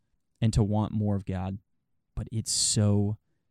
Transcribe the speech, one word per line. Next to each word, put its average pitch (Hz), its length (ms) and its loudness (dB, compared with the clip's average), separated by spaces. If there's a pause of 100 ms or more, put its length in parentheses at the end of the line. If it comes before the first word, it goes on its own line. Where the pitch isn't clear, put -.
(400)
and 110 120 2
to 113 100 4
want 104 300 0
more 104 240 0
of 95 80 -6
God, 92 340 -6 (560)
but 107 160 -2
it's - 220 -4
so 104 640 2 (340)